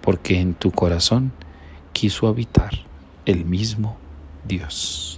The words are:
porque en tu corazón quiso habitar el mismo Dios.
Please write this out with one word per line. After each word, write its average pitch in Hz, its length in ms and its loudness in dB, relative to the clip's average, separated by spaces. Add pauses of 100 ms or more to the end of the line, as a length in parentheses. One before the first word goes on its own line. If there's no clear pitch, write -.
porque 92 380 2
en 90 160 2
tu - 160 2
corazón 110 600 4 (580)
quiso - 360 2
habitar - 460 -2 (520)
el 85 200 2
mismo 107 520 -2 (500)
Dios. - 720 -6